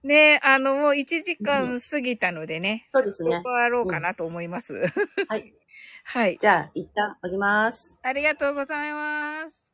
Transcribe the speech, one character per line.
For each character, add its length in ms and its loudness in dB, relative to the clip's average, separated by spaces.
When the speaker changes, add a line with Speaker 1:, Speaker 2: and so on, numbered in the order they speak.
Speaker 1:
う 20 -8
ん。 40 -4
Speaker 2:
ね、 340 8
あ 160 6
の、 160 2
も 140 2
う 60 2
一 280 -4
時 120 -6
間 440 0
過 200 -4
ぎ 160 -2
た 140 -2
の 160 -8
で 140 -6
ね。 340 -4
Speaker 1:
う 40 6
ん。 20 6
そ 20 0
う 20 0
で 80 -2
す 120 -8
ね。 180 2
Speaker 2:
終 80 -6
わ 180 2
ろ 140 0
う 60 -2
か 100 -2
な 160 -2
と 100 -6
思 160 -8
い 60 -8
ま 140 -8
す。 140 -14
Speaker 1:
う 20 -8
ん。 140 0
は 100 -4
い。 160 -10
Speaker 2:
<laughs> 260 -20
は 240 -2
い。 100 -4
Speaker 1:
じ 80 2
ゃ 200 4
あ、 60 -20
一 220 -8
旦 260 -2
降 60 -10
り 100 -4
ま 360 2
す。 300 -18
Speaker 2:
あ 100 -4
り 100 -4
が 140 0
と 160 -2
う 20 -6
ご 100 -4
ざ 220 -6
い 60 -8
ま 580 -8
す。 80 -20